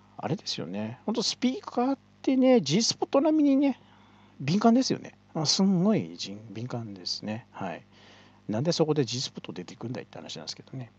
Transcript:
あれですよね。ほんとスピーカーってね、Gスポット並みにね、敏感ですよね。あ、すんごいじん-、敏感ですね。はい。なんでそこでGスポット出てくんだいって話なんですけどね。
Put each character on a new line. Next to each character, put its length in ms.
あ 100
れ 80
で 100
す 140
よ 80
ね。 380
ほ 80
ん 20
と 80
ス 140
ピ 220
ー 20
カ 220
ー 100
っ 40
て 140
ね、 260
G 220
ス 120
ポ 100
ッ 40
ト 120
並 160
み 140
に 60
ね、 220
敏 200
感 140
で 100
す 100
よ 60
ね。 160
あ、 120
す 180
ん 200
ご 120
い 220
じ 160
ん-、 60
敏 160
感 260
で 120
す 180
ね。 280
は 220
い。 100
な 140
ん 20
で 80
そ 140
こ 80
で 120
G 160
ス 80
ポ 100
ッ 20
ト 120
出 100
て 120
く 120
ん 60
だ 80
い 40
っ 20
て 100
話 200
な 60
ん 20
で 40
す 60
け 80
ど 140
ね。 220